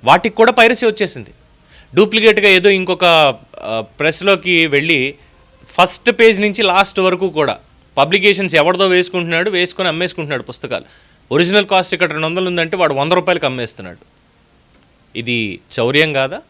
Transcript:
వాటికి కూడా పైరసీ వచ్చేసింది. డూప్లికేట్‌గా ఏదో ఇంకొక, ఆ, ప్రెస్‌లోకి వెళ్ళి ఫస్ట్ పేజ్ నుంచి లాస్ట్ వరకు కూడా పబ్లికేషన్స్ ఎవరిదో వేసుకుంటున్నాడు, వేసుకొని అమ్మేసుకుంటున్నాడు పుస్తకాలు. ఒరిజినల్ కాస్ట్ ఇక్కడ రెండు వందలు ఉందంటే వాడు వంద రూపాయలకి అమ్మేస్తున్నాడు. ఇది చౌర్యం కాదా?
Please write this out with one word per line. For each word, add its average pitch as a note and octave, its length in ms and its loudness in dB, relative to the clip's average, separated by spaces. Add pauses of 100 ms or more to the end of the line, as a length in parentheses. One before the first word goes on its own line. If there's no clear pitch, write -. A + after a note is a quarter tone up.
వాటికి F3 320 2
కూడా A3+ 160 4
పైరసీ A#3 340 2
వచ్చేసింది. G3 440 -4 (640)
డూప్లికేట్‌గా G#3 520 4
ఏదో F#3+ 220 4
ఇంకొక, F#3 360 0 (540)
ఆ, A2+ 220 -6 (180)
ప్రెస్‌లోకి E3+ 680 0
వెళ్ళి C#3+ 480 -2 (640)
ఫస్ట్ F#3 340 0
పేజ్ G#3+ 300 2
నుంచి G#3 220 -2
లాస్ట్ F#3+ 360 0
వరకు F#3 300 0
కూడా D3 280 -2 (400)
పబ్లికేషన్స్ F3+ 580 2
ఎవరిదో F3+ 320 2
వేసుకుంటున్నాడు, F3+ 600 -2
వేసుకొని F3+ 380 -4
అమ్మేసుకుంటున్నాడు D#3 560 -6
పుస్తకాలు. B2 400 -10 (480)
ఒరిజినల్ F3+ 340 2
కాస్ట్ F#3+ 280 0
ఇక్కడ E3 180 -2
రెండు D#3 140 -6
వందలు F3+ 220 -4
ఉందంటే F3 300 -4
వాడు D#3+ 160 0
వంద C#3+ 180 -2
రూపాయలకి F3 340 0
అమ్మేస్తున్నాడు. A#2 520 -8 (1160)
ఇది A#2 440 -4 (200)
చౌర్యం C#3+ 340 0
కాదా? C#3 360 -4